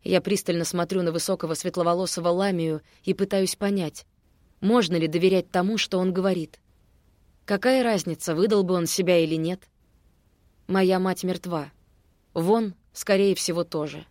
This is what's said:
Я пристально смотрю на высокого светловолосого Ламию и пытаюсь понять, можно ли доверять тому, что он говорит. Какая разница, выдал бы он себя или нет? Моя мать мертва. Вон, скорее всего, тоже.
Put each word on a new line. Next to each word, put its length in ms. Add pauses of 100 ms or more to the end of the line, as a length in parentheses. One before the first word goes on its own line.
Я 160
пристально 440
смотрю 380
на 100
высокого 420
светловолосого 760
Ламию 540 (220)
и 100
пытаюсь 400
понять, 500 (560)
можно 360
ли 100
доверять 440
тому, 280
что 200
он 140
говорит. 460 (840)
Какая 380
разница, 520
выдал 300
бы 100
он 120
себя 320
или 180
нет? 320 (1000)
Моя 320
мать 260
мертва. 460 (640)
Вон, 400 (180)
скорее 420
всего, 300
тоже. 460